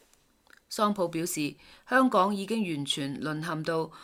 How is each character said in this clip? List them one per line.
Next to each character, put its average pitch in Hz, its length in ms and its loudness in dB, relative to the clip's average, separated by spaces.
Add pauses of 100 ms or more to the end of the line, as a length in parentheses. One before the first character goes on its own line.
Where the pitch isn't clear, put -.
(680)
桑 208 240 0
普 190 160 0
表 160 160 -4
示， 151 300 -4 (340)
香 254 220 6
港 208 240 4
已 196 100 -4
經 220 200 0
完 156 200 -2
全 139 380 -4
淪 156 200 -4
陷 160 200 -4
到 160 280 -2 (140)